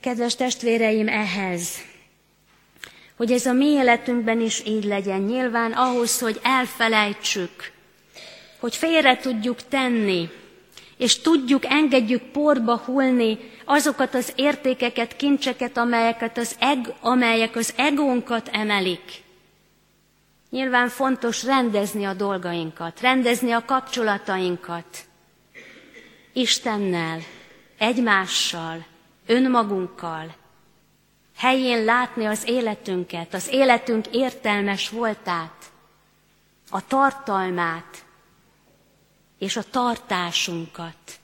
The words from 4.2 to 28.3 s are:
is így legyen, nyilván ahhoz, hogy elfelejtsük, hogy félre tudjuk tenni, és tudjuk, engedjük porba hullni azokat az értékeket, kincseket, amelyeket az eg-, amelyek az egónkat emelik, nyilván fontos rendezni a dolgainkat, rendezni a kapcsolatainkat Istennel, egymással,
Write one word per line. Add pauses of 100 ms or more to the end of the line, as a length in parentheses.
is
így
legyen,
nyilván
ahhoz,
hogy
elfelejtsük, (880)
hogy
félre
tudjuk
tenni, (680)
és
tudjuk,
engedjük
porba
hullni (280)
azokat
az
értékeket,
kincseket,
amelyeket
az
eg-,
amelyek
az
egónkat
emelik, (1300)
nyilván
fontos
rendezni
a
dolgainkat,
rendezni
a
kapcsolatainkat (1300)
Istennel, (580)
egymással, (400)